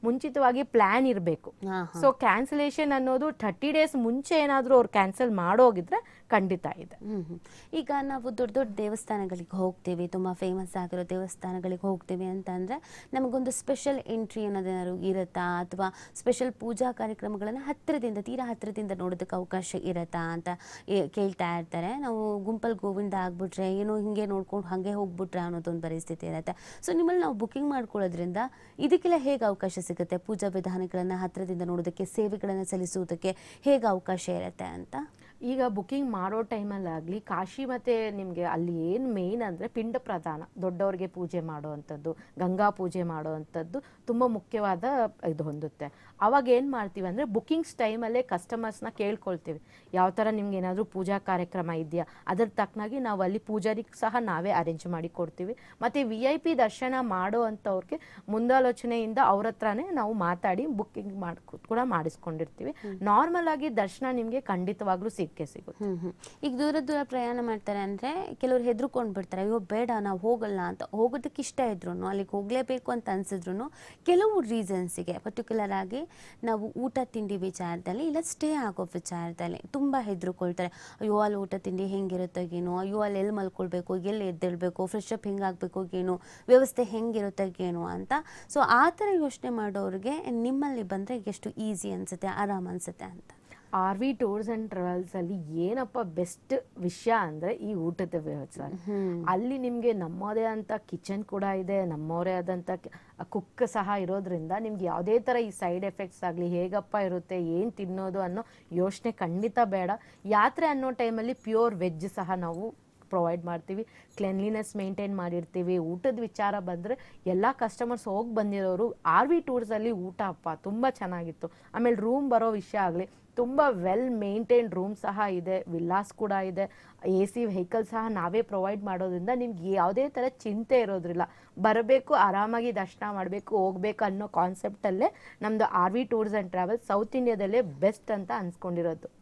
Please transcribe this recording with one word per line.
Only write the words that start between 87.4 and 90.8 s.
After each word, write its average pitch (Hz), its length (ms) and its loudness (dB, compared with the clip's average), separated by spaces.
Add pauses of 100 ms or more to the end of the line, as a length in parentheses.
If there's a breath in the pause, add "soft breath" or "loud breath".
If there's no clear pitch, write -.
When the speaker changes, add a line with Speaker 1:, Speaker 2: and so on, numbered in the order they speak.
Speaker 2:
ಏನೋ" 175 200 -2
ಅಂತ. 180 300 -4 (360 loud breath)
So 285 140 0
ಆ 262 260 8
ಥರ 403 260 -2
ಯೋಚನೆ 277 340 0
ಮಾಡೋರಿಗೆ 208 800 -4
ನಿಮ್ಮಲ್ಲಿ 254 540 0